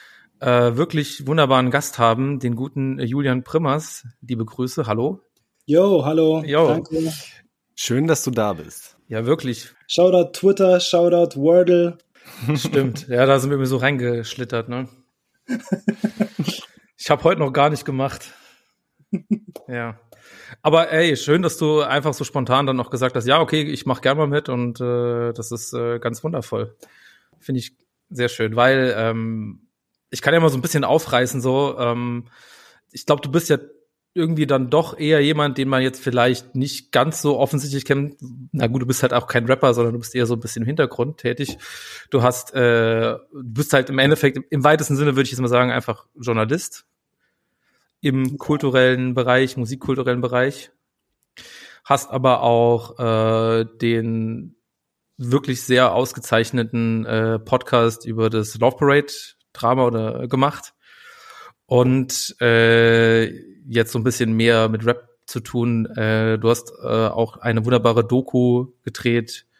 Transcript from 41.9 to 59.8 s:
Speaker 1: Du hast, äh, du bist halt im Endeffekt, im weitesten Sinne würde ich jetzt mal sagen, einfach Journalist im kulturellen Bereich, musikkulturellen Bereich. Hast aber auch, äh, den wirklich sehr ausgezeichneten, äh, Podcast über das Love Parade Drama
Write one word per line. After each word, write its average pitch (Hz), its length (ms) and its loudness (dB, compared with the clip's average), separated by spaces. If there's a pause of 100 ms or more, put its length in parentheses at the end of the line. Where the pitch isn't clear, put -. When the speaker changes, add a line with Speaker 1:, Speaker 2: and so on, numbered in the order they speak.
Speaker 1:
Du 127 120 2
hast, 123 300 0
äh, 117 600 2
du 135 300 -16
bist 120 280 -6
halt 135 160 2
im 135 120 -2
Endeffekt, 143 400 2 (100)
im 139 140 0
weitesten 151 320 2
Sinne 143 160 2
würde 135 100 2
ich 131 80 -4
jetzt 127 100 -6
mal 127 80 0
sagen, 123 220 2
einfach 120 360 -6 (120)
Journalist 117 680 -4 (1120)
im 131 380 -2
kulturellen 127 760 2
Bereich, 127 420 2
musikkulturellen 127 680 -4
Bereich. 127 500 -2 (1120)
Hast - 260 -2
aber 131 320 2
auch, 117 560 2
äh, 113 640 2 (160)
den 113 760 -2 (640)
wirklich 127 440 -2
sehr 127 320 4
ausgezeichneten, 117 1120 -2
äh, 113 320 0
Podcast 117 680 0
über 113 220 0
das 110 300 -4
Love 127 180 2
Parade 143 360 2 (400)
Drama 127 340 0